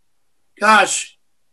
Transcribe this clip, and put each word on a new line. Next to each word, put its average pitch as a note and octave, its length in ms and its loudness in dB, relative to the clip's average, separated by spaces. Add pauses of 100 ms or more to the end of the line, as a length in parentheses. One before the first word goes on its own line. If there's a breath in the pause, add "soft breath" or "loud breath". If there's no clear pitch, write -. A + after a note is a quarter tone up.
(580)
gosh, G3+ 600 -2 (340)